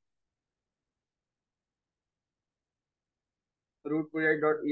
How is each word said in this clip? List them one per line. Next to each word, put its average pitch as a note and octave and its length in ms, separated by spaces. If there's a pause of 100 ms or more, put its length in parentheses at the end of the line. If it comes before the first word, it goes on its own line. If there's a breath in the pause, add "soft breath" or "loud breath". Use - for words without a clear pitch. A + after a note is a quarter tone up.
(3750)
root D#3 200
project D#3 400
dot D3+ 160 (120)